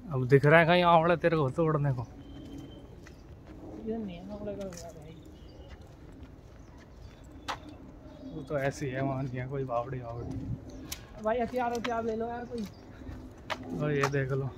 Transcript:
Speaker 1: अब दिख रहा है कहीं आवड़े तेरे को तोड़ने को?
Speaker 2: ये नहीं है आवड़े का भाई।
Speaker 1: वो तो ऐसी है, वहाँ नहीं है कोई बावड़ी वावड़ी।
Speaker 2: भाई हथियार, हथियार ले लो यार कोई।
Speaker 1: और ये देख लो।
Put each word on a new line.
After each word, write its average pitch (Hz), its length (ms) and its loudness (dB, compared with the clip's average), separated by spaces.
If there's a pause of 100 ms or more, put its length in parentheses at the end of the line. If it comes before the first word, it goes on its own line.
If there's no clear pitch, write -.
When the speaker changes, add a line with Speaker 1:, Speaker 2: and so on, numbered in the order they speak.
(120)
Speaker 1:
अब 127 160 0
दिख 139 180 10
रहा 160 140 12
है 160 60 8
कहीं 180 160 8
आवड़े 170 340 8
तेरे 165 200 4
को 135 140 4
तोड़ने 147 420 4
को? 120 140 -2 (1800)
Speaker 2:
ये 220 100 -2
नहीं 196 200 -6
है 190 160 -12
आवड़े 208 200 -6
का 196 120 -6
भाई। 165 520 -12 (3250)
Speaker 1:
वो 156 80 -6
तो 143 160 -2
ऐसी 139 280 0
है, 131 160 -2
वहाँ 135 200 0
नहीं 127 160 -4
है 127 80 -4
कोई 139 180 -2
बावड़ी 123 340 -2
वावड़ी। 120 580 -6 (680)
Speaker 2:
भाई 233 160 2
हथियार, 240 320 2
हथियार 226 320 0
ले 220 120 0
लो 226 120 -2
यार 240 160 -6
कोई। 233 220 -6 (1160)
Speaker 1:
और 151 100 2
ये 139 100 2
देख 139 300 0
लो। 135 260 0